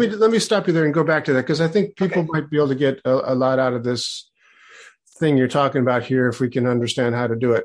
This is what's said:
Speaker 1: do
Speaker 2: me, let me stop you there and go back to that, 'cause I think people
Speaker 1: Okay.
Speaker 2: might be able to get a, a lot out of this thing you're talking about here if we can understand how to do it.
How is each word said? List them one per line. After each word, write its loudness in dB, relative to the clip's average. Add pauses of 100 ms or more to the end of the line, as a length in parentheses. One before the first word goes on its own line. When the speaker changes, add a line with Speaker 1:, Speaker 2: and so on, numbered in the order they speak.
Speaker 1:
do -2
Speaker 2:
me, -6
let 4
me 2
stop 0
you 2
there 2
and 0
go 2
back 0
to 0
that, 2
'cause -2
I 2
think -2
people 0
Speaker 1:
Okay. -6
Speaker 2:
might -4
be -2
able 2
to 0
get 0
a, 0
a 0
lot 0
out 0
of -6
this -6 (880)
thing 2
you're 2
talking 0
about 0
here 0
if -6
we 0
can -2
understand -2
how -2
to -4
do 0
it. 0